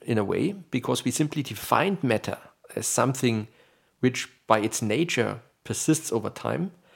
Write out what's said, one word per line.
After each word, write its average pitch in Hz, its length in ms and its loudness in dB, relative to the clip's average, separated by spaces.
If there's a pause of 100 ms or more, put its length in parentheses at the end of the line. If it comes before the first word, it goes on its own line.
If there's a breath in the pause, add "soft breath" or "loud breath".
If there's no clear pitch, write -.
in 117 160 0
a 104 60 2
way 135 280 0
because 131 520 -4
we 127 60 0
simply 151 320 0
defined 127 640 0
matter 107 340 0 (380)
as - 100 -4
something 120 600 2 (540 soft breath)
which - 280 0 (180)
by 110 120 4
its 107 240 -2
nature 113 580 0 (220)
persists - 500 0
over 110 160 -2
time, 139 440 -4 (240 soft breath)